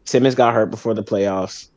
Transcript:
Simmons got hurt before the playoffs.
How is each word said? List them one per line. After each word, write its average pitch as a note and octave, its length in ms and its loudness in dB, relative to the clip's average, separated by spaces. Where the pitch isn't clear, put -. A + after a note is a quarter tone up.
Simmons B2+ 300 2
got A#2+ 180 4
hurt A2 180 2
before A2+ 220 -4
the G#2+ 100 -6
playoffs. G2 720 -4